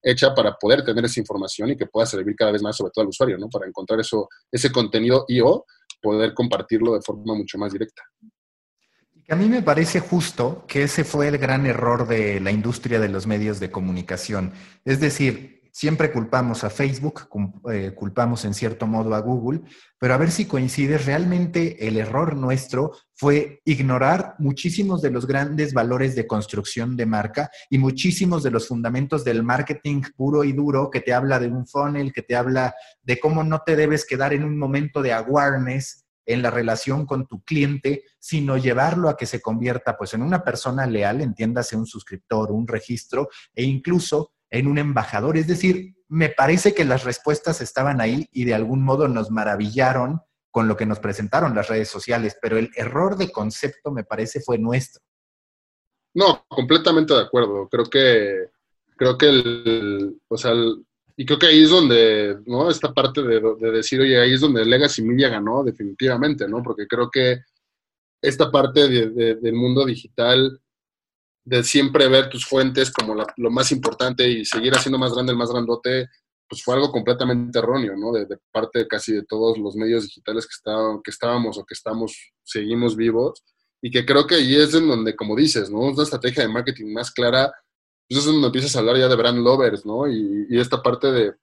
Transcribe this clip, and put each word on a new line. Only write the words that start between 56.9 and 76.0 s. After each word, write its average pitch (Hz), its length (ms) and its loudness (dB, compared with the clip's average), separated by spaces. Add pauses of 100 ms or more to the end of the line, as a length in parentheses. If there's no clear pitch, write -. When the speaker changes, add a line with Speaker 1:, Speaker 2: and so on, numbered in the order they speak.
Speaker 1:
de 120 60 6
acuerdo. 101 480 0
Creo 120 180 0
que, 107 640 2 (460)
creo 127 220 2
que 151 100 6
el, 113 1000 0
o 113 80 -4
sea, 117 160 -2
el, 113 320 0 (320)
y 131 100 -8
creo 143 140 2
que 170 60 8
ahí 156 180 10
es 156 60 6
donde, 113 760 4
¿no? 135 240 0
Esta 151 220 -2
parte 139 300 0
de, 113 180 2 (180)
de 113 140 0
decir, 113 280 0
"Oye, 131 200 4
ahí 123 140 4
es 131 60 2
donde 131 240 4
Legacy 127 380 2
Media 123 280 2
ganó", 113 340 -2
definitivamente, 123 800 -2
¿no? 113 160 -4
Porque 110 240 -6
creo 120 240 -2
que 127 300 2 (800)
esta 139 300 2
parte 139 360 6
de, 117 220 2
de, 117 240 2
del 113 200 -2
mundo 127 300 2
digital 127 760 0 (840)
de 123 180 2
siempre 139 460 4
ver 135 200 6
tus 131 180 -10
fuentes 131 440 2
como 110 240 -4
la, 107 120 -4 (100)
lo 117 140 0
más 127 200 0
importante 127 580 0
y 113 160 0
seguir 120 300 0
haciendo 131 240 0
más 127 140 0
grande 127 200 -2
el 120 60 0
más 120 120 -2
grandote, 123 580 -2 (400)